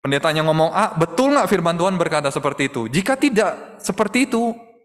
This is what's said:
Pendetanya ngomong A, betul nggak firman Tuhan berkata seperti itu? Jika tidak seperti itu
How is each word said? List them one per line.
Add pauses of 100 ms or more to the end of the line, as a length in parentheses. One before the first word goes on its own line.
Pendetanya
ngomong
A,
betul
nggak
firman
Tuhan
berkata
seperti
itu?
Jika
tidak
seperti
itu (320)